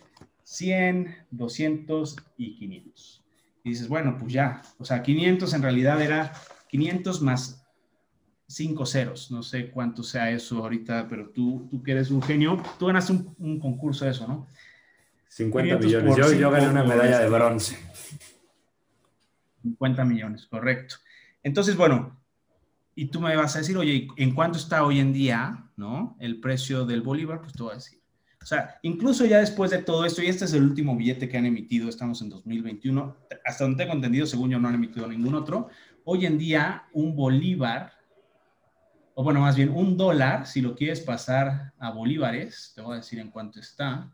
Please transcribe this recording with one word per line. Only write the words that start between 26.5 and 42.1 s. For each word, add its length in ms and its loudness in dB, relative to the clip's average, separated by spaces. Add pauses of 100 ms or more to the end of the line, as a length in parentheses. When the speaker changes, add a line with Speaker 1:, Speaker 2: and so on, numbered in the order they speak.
Speaker 1:
del 180 -2
bolívar, 380 -4
pues 120 -18
te 100 -14
voy 80 -8
a 60 -14
decir. 240 -20 (420)
O 40 -20
sea, 360 -4
incluso 440 0
ya 120 8
después 320 2
de 80 0
todo 260 0
esto, 180 -2
y 40 0
este 200 0
es 80 0
el 100 6
último 320 2
billete 320 -2
que 80 -6
han 100 0
emitido, 420 -2
estamos 320 -6
en 100 -10
dos 160 -18
mil 180 -6
veintiuno, 520 -4 (280)
hasta 180 -4
donde 220 0
tengo 100 -4
entendido, 320 0
según 240 -2
yo, 80 0
no 80 2
han 80 0
emitido 320 -4
ningún 300 -2
otro. 320 -6 (340)
Hoy 240 0
en 100 2
día, 460 0 (100)
un 220 0
bolívar, 800 0 (1200)
o 80 -4
bueno, 160 4
más 160 6
bien, 160 4
un 260 2
dólar, 520 2
si 120 -2
lo 140 -2
quieres 260 -4
pasar 800 -2
a 140 -8
bolívares, 840 -4